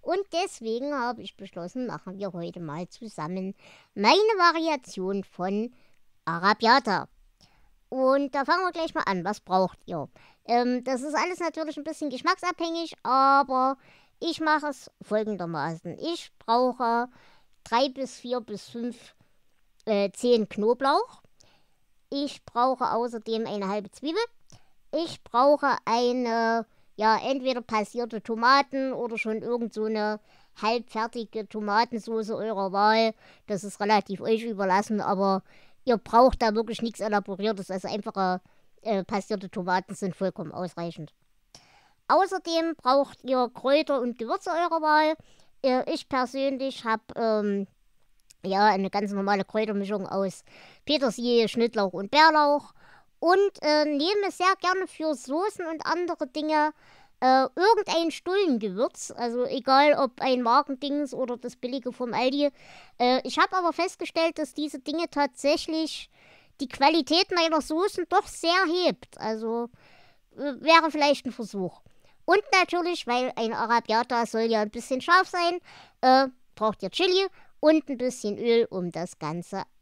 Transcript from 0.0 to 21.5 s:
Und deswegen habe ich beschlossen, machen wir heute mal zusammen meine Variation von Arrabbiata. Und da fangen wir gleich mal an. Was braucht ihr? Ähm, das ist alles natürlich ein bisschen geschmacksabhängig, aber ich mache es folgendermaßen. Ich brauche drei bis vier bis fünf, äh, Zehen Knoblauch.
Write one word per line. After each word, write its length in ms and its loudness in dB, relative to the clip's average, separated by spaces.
Und 200 -2
deswegen 600 -4
habe 280 -4
ich 160 -16
beschlossen, 500 -10
machen 300 -10
wir 160 -8
heute 260 -10
mal 300 -10
zusammen 680 -8
meine 180 4
Variation 1120 2
von 500 -6
Arrabbiata. 800 2
Und 480 0
da 80 0
fangen 220 2
wir 60 0
gleich 220 -6
mal 100 -2
an. 200 -2
Was 160 -4
braucht 460 -2
ihr? 240 -8
Ähm, 380 0
das 200 -4
ist 120 -6
alles 240 -2
natürlich 380 -6
ein 60 -12
bisschen 260 -8
geschmacksabhängig, 960 -4
aber 760 4
ich 220 -6
mache 260 2
es 240 -10
folgendermaßen. 1000 -4
Ich 400 -8
brauche 680 0
drei 260 0
bis 300 -10
vier 220 -6
bis 280 -14
fünf, 460 -12
äh, 260 0
Zehen 380 2
Knoblauch. 720 0